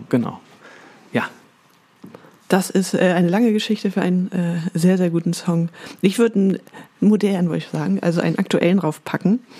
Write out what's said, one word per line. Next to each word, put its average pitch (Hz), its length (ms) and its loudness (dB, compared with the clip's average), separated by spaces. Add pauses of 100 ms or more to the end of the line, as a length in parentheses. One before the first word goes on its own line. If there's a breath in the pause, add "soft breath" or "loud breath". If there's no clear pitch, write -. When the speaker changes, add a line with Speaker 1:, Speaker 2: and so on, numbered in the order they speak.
Speaker 1:
genau. - 300 -2 (2000 loud breath)
Speaker 2:
Das 196 200 2
ist, 190 260 -2
äh, 185 200 2
eine 175 140 2
lange 220 240 2
Geschichte 214 380 -2
für 190 100 -2
einen, 180 300 0
äh, 175 260 -2 (200)
sehr, 180 200 4
sehr 180 140 2
guten 165 220 -2
Song. 170 360 -2 (320 loud breath)
Ich 196 180 2
würd 233 160 2
einen 190 220 2 (420 loud breath)
modernen, 196 500 2
würd 165 100 -2
ich 156 80 -10
sagen, 190 340 -2
also 170 200 0
einen 165 180 -2
aktuellen 190 400 2
draufpacken. 180 600 -2 (200 loud breath)